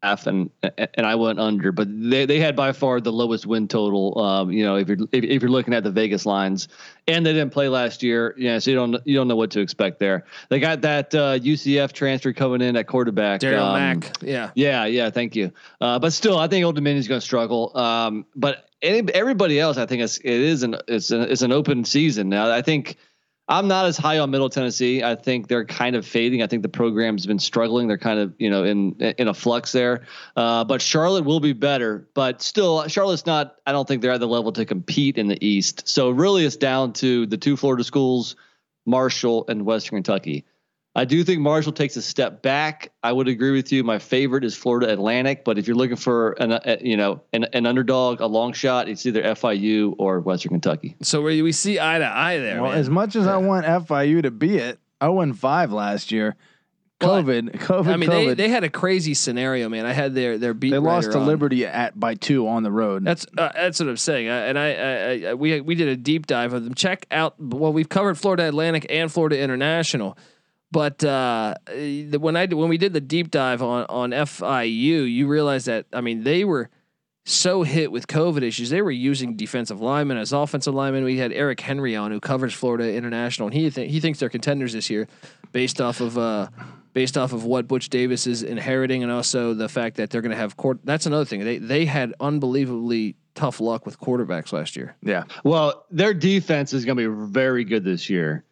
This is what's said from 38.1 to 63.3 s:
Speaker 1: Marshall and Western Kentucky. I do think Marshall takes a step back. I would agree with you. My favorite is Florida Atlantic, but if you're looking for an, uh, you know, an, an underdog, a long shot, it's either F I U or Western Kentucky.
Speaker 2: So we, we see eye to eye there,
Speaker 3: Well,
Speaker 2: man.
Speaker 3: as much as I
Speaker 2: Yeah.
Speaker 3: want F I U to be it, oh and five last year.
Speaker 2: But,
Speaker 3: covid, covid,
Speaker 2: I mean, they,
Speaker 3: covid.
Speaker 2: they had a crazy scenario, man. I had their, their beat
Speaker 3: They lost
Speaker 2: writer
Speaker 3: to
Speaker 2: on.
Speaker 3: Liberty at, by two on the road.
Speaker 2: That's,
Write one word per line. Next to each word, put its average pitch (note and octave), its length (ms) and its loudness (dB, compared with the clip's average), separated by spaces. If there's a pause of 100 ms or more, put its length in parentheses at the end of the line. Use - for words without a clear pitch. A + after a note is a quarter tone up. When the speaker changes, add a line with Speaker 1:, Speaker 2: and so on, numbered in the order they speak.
Speaker 1:
Marshall B2 640 2
and G#2 160 -2
Western G#2+ 320 -2
Kentucky. F2+ 480 -2 (480)
I B2 120 2
do D#3 180 2
think F3 160 2
Marshall D3+ 320 2
takes D3 240 -4
a A#2 60 -8
step - 400 -4
back. D3+ 500 -2 (100)
I A#2 120 0
would B2+ 160 2
agree B2+ 220 2
with C3+ 200 0
you. C3+ 100 4
My A#2 160 2
favorite C3 460 0
is A2 140 -2
Florida A#2+ 340 2
Atlantic, A#2+ 540 0
but A2 120 2
if G2+ 80 -2
you're A#2 120 2
looking B2 180 2
for A#2 360 2
an, A#2 200 0
uh, A2+ 300 0
you A#2 160 0
know, G2+ 240 0 (100)
an, A2+ 220 0
an A#2+ 120 2
underdog, B2+ 540 2
a A2+ 60 -2
long A2+ 260 0
shot, B2 380 0
it's G#2 160 -6
either A2 180 2
F A2 220 0
I A2+ 80 2
U G#2 440 2
or F#2+ 220 2
Western F2+ 300 -2
Kentucky. E2+ 520 -2
Speaker 2:
So D3+ 200 0
we, D#3 220 2
we D#3+ 100 2
see G3 260 0
eye D#3+ 200 2
to D3+ 60 0
eye C#3+ 340 0
there, A#2 220 -4
Speaker 3:
Well, C3 100 0
Speaker 2:
man. D3+ 100 0
Speaker 3:
as C3 80 0
much G3 260 2
as G#3+ 100 2
I F#3+ 140 2
Speaker 2:
Yeah. F#3+ 80 2
Speaker 3:
want F#3 180 2
F E3 240 0
I C#3+ 140 2
U D#3 200 4
to C3+ 80 0
be D#3 260 2
it, A#2+ 220 -4 (200)
oh F3+ 220 2
and C3 180 0
five C#3+ 320 2
last G#2 400 -2
year. G#2+ 240 0 (640)
Speaker 2:
But, F3+ 240 4
Speaker 3:
covid, A#2 300 0
covid, - 340 0
Speaker 2:
I F#3+ 80 4
mean, E3+ 140 2
they, E3+ 180 4
Speaker 3:
covid. B2+ 80 2
Speaker 2:
they G#3 140 2
had A3+ 160 2
a D#3 40 0
crazy F3+ 440 0
scenario, B2+ 560 -2
man. A2 160 -4
I B2 80 -2
had C#3 200 0
their, B2 240 0
their A#2 160 0
beat B2+ 180 0
Speaker 3:
They C3+ 60 4
lost D#3+ 300 2
Speaker 2:
writer G#2+ 120 2
Speaker 3:
to - 20 0
Speaker 2:
on. C3+ 60 2
Speaker 3:
Liberty C#3+ 380 2
at, A#2+ 320 -4
by A2+ 180 -2
two A#2+ 340 2
on A2+ 140 0
the G#2 80 0
road. G2+ 340 0
Speaker 2:
That's, E3+ 200 -2 (120)